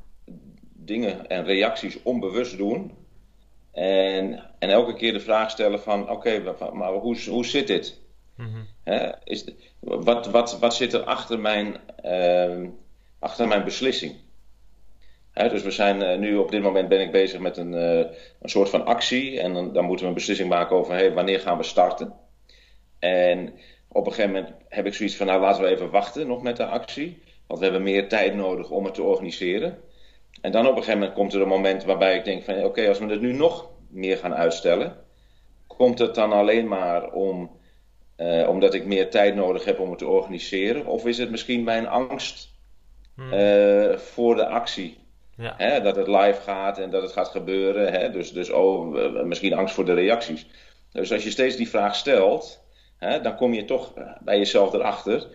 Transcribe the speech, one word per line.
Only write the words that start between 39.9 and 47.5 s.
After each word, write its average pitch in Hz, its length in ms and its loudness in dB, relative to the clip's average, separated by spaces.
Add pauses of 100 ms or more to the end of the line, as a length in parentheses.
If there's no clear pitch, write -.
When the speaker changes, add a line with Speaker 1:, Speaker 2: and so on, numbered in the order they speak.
Speaker 1:
het 85 80 -8
te 73 80 -8
organiseren? 95 800 -2
Of 117 200 -4
is 120 120 0
het 117 120 -6
misschien 117 340 -4
mijn 113 240 -2
angst, - 600 -4 (640)
Speaker 2:
Hmm. 131 180 -10
Speaker 1:
eh, 101 640 4
voor 117 400 2
de 107 100 2
actie?" - 580 -6 (340)
Speaker 2:
Ja. 117 180 -10
Speaker 1:
Hè, 123 240 0
dat 98 160 2
het 98 100 0
live 101 340 6
gaat 98 380 -4
en 92 120 -8
dat 95 120 0
het 92 100 -8
gaat 92 160 -2
gebeuren. 95 640 0